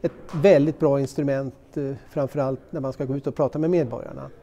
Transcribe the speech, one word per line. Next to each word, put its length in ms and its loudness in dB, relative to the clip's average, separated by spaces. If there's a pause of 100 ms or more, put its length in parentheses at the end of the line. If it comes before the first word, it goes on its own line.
Ett 120 -4 (300)
väldigt 360 6
bra 200 4
instrument, 560 -2 (180)
eh, 200 -4 (160)
framförallt 500 -2 (100)
när 100 -8
man 140 -6
ska 120 -6
gå 100 -4
ut 120 -6
och 80 -6
prata 240 -2
med 100 2
medborgarna. 600 -2 (140)